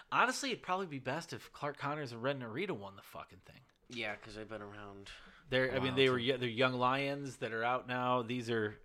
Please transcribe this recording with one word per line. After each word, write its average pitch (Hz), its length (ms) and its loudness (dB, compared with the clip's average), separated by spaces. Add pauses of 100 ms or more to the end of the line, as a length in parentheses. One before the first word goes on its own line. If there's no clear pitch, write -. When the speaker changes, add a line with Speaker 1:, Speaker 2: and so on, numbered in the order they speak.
(120)
Speaker 1:
Honestly, 254 400 2
it'd - 100 -4
probably 185 240 -2
be 143 140 -8
best 135 340 -4
if - 200 -12
Clark 143 240 -6
Connors 143 340 -4
and 113 100 -10
Ren 135 180 0
Narita 127 320 -4
won 98 240 -8
the - 60 -18
fucking - 440 -16
thing. - 160 -20 (280)
Speaker 2:
Yeah, 113 260 -4
'cause 104 200 -14
they've 107 120 -8
been 107 140 -8
around 101 480 -12 (400)
Speaker 1:
They're, 127 200 4
Speaker 2:
a - 20 -2
Speaker 1:
I - 80 -4
mean, 127 80 2
Speaker 2:
while, 127 80 0
Speaker 1:
they 131 140 8
were 127 100 4
Speaker 2:
too. 120 120 2
Speaker 1:
y-, 131 60 2
they're 123 120 0
young 127 240 4
lions 135 640 0
that 117 140 -4
are 113 120 -2
out 120 240 0
now. 127 340 4
These 117 280 -2
are, 107 360 2